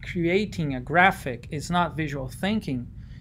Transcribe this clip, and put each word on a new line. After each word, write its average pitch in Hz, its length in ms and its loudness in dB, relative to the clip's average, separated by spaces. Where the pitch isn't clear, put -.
creating 175 720 0
a 127 80 -4
graphic, 156 720 4
is 147 180 -6
not 170 260 2
visual 143 320 -4
thinking 143 600 -2